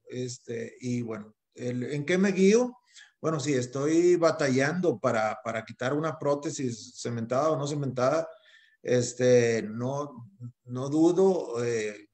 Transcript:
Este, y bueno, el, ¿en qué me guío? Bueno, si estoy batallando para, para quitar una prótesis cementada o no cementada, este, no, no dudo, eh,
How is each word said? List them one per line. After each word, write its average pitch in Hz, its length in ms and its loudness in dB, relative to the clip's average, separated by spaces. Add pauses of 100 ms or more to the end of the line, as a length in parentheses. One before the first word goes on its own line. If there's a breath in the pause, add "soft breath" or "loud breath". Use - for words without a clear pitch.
Este, 123 720 -10
y 123 220 -4
bueno, 107 340 -10 (180)
el, 123 300 -6
¿en 147 200 -4
qué 180 140 2
me 196 140 4
guío? 220 440 4 (440 loud breath)
Bueno, 160 180 -2
si 143 160 0
estoy 151 600 2
batallando 160 840 2
para, 110 460 0
para 110 200 -6
quitar 127 300 -4
una 156 240 -4
prótesis 143 840 -4
cementada 123 500 -2
o 151 60 0
no 143 120 -4
cementada, 139 600 -2 (540 loud breath)
este, 123 800 2
no, 123 680 -8 (360)
no 127 240 -6
dudo, 160 760 2
eh, 107 500 -4